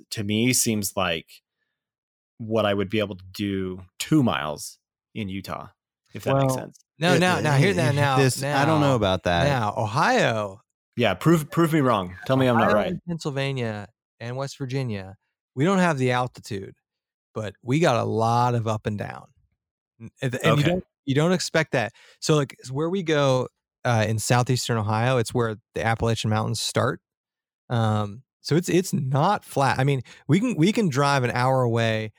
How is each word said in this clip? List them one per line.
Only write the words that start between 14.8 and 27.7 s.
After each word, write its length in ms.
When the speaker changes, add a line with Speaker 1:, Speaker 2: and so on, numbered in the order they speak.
Speaker 3:
we 80
don't 160
have 180
the 140
altitude, 640
but 300
we 160
got 160
a 80
lot 500
of 140
up 180
and 120
down. 300
N-, 80
and, 140
and 80
you 80
Speaker 1:
Okay. 200
Speaker 3:
don't, 120
you 100
don't 160
expect 400
that. 220
So, 160
like, 260
s-, 80
where 200
we 120
go, 460
uh, 220
in 120
southeastern 580
Ohio, 400
it's 160
where 220
the 120
Appalachian 440
Mountains 300
start. 400
Um, 540